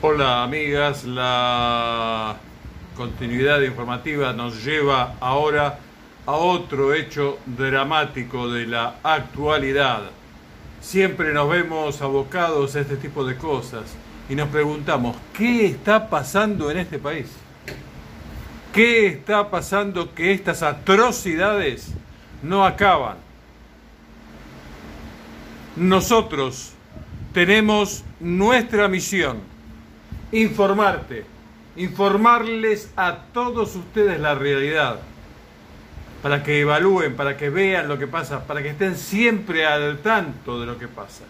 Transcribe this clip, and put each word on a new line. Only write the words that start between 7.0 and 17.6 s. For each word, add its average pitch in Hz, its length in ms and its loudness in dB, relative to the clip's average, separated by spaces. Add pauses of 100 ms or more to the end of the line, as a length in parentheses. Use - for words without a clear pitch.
dramático 135 1040 -2
de 120 160 -4
la 117 380 -2
actualidad. 139 1040 0 (720)
Siempre 180 520 0
nos 147 140 2
vemos 160 540 0
abocados 139 760 0
a 147 40 -2
este 139 180 -4
tipo 139 260 -6
de 127 140 -4
cosas 123 560 -6 (340)
y 135 60 -6
nos 143 160 -2
preguntamos, 147 680 0 (220)
¿qué 226 300 4
está 208 420 2
pasando 175 640 0
en 165 80 -2
este 160 180 -6
país? 143 300 -6 (1500)